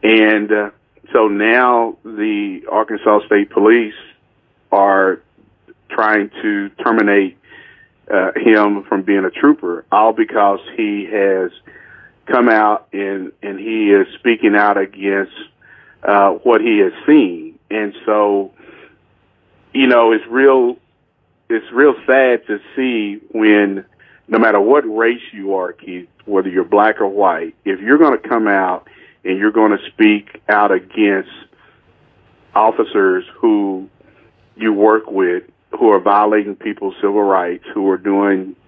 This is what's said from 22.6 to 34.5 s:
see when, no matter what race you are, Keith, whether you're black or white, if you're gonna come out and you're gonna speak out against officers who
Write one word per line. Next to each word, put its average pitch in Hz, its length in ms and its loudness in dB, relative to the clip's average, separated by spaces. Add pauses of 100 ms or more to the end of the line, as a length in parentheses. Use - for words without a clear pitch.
see 110 440 -4 (120)
when, 104 520 2 (440)
no 113 100 0
matter 110 220 2
what 127 220 4
race 113 400 -2 (100)
you 98 220 -8
are, 90 180 -6
Keith, 90 360 -16 (160)
whether 95 240 -2
you're 90 160 -2
black 104 360 2
or 101 80 -2
white, 87 460 -2 (100)
if 95 160 -4
you're 120 180 2
gonna 143 200 4
come 113 280 -4
out 95 400 -2 (380)
and 92 140 -4
you're 104 140 -2
gonna 110 260 2 (140)
speak 107 560 0
out 104 220 2
against 95 600 -2 (1200)
officers 104 680 0 (100)
who 101 540 -2 (680)